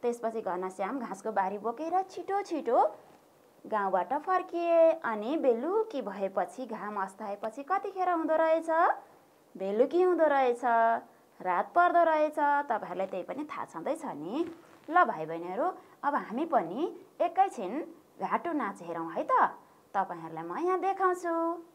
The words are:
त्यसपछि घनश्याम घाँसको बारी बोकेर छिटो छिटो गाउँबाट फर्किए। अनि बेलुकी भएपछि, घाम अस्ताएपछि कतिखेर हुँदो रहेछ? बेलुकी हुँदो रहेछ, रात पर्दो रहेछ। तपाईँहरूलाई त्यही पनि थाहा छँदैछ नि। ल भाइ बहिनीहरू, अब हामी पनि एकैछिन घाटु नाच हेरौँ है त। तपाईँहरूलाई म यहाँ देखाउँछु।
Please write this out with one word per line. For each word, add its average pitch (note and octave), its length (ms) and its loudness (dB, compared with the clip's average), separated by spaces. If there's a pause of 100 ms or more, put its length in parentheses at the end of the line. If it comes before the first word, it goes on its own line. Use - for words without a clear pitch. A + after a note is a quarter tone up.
त्यसपछि A3+ 400 -4
घनश्याम F#3+ 580 -4
घाँसको G#3+ 320 -8
बारी G3 260 0
बोकेर D4 520 -2
छिटो F#4+ 320 -4
छिटो C#4+ 360 0 (880)
गाउँबाट G3+ 480 0
फर्किए। E4+ 800 4 (100)
अनि A3 360 -2
बेलुकी D4+ 640 0
भएपछि, G3+ 640 -4
घाम G#3 360 -8
अस्ताएपछि G#3 640 -8
कतिखेर F#4+ 480 -2
हुँदो D#4+ 240 0
रहेछ? D#4+ 340 2 (840)
बेलुकी A3 460 2
हुँदो E4+ 260 6
रहेछ, C4 360 4 (760)
रात F3+ 340 0
पर्दो F4 300 6
रहेछ। D#4 360 2 (300)
तपाईँहरूलाई F#3+ 380 -4
त्यही F#3+ 160 -6
पनि A3+ 260 -8
थाहा - 160 -8
छँदैछ B3 400 -6
नि। F#3+ 400 -4 (440)
ल F4 140 6
भाइ D#3+ 220 -2
बहिनीहरू, F3 400 -4 (380)
अब C#4 120 0
हामी G#3+ 300 -4
पनि A3 360 0 (400)
एकैछिन E4+ 500 0 (480)
घाटु D#4+ 320 -2
नाच A#3 320 -4
हेरौँ E3 320 -8
है D#4 80 -4
त। D#4 80 -4 (600)
तपाईँहरूलाई E3 500 -4
म F3 160 -8
यहाँ F4+ 200 0
देखाउँछु। F#4 520 0 (440)